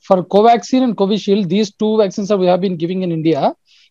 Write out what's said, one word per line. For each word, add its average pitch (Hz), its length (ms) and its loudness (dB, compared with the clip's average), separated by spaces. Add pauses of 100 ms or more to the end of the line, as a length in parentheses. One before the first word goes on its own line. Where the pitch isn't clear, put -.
for 185 220 0
Covaxin 233 580 2
and 240 160 -2
Covishield, 196 500 0
these 196 240 0
two 214 260 -2
vaccines 202 320 -2
that 208 80 0
we 185 100 0
have 180 120 2
been 185 160 -4
giving 175 280 -6
in 175 80 -4
India. 160 420 0 (380)